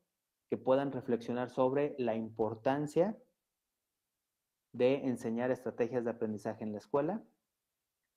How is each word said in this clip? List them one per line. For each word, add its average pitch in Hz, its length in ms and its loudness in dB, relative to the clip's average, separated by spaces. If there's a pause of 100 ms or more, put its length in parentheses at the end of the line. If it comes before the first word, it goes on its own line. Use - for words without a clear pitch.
(480)
Que 113 80 -2
puedan 135 360 2
reflexionar 120 580 -2
sobre 143 480 2
la 117 160 0
importancia 131 1040 0 (1500)
de 131 340 2
enseñar 120 440 0
estrategias 123 540 0
de 117 60 0
aprendizaje 110 520 -4
en 110 80 -6
la 104 80 -6
escuela, 156 460 -2 (920)